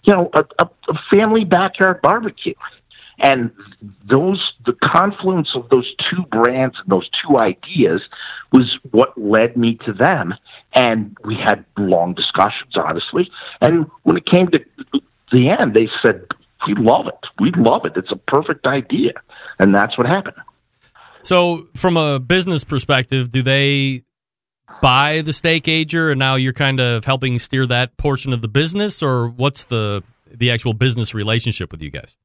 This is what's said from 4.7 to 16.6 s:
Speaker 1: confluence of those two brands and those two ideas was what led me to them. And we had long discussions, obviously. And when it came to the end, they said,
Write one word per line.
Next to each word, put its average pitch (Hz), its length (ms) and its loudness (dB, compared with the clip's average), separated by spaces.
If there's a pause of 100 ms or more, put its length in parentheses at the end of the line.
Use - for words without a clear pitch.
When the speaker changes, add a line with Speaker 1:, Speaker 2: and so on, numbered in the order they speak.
Speaker 1:
confluence 185 720 0
of 120 140 -8
those 123 240 2 (160)
two 180 220 -4
brands 123 500 0
and 95 100 -8
those 92 200 0 (120)
two 151 140 2
ideas 107 640 0 (520)
was 131 260 4 (140)
what 123 260 2
led 110 400 0
me 117 280 0
to 113 60 -6
them. 104 420 0 (380)
And 113 520 0
we 110 100 -6
had 104 300 -2 (120)
long 90 380 0
discussions, - 640 -2
obviously. 85 540 -4 (300)
And 160 300 2 (140)
when 175 120 2
it 170 80 -6
came 180 280 4
to 160 80 2 (720)
the 127 180 4
end, 131 240 0
they 113 140 4 (140)
said, 104 240 0 (400)